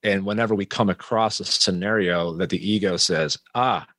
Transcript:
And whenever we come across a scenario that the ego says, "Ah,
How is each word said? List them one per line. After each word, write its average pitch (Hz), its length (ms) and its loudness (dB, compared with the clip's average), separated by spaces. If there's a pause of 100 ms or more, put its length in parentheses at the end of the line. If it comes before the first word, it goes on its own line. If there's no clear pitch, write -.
And 98 220 0
whenever 107 300 0
we 98 100 0
come 104 240 0
across 110 520 0
a - 40 -8
scenario 87 920 0
that 87 140 -2
the 95 220 -2
ego 98 260 0
says, 80 400 0 (180)
"Ah, 120 320 0 (120)